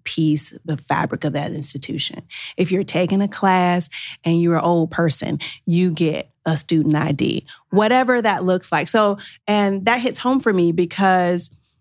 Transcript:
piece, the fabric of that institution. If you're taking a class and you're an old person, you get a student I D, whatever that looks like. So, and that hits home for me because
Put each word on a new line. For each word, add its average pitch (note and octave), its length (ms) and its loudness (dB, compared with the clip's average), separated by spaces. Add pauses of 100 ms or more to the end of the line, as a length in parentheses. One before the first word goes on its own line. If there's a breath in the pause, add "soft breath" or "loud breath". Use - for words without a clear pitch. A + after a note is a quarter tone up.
piece, D#3 600 0
the D3+ 140 -4
fabric - 460 -4
of D3 100 -4
that C#3+ 180 -4
institution. - 720 -6 (340 loud breath)
If F3+ 160 0
you're F#3 120 0
taking F#3 380 0
a G3+ 60 2
class F3+ 640 2 (340 loud breath)
and E3 160 2
you're E3+ 180 4
an - 60 0
old E3 280 2
person, E3 480 0 (260 loud breath)
you F3 260 2
get D#3 400 -2 (140)
a D#3+ 100 2
student D3+ 400 2
I D3+ 180 0
D, - 320 -2 (260 loud breath)
whatever A#3+ 500 2
that G3+ 220 0
looks F#3 280 0
like. E3 160 0
So, G#3 300 2 (300 loud breath)
and G3 380 0
that A#3+ 160 2
hits B3 180 -4
home C4 200 0
for A3+ 140 0
me F3 180 2
because F3+ 800 0 (320)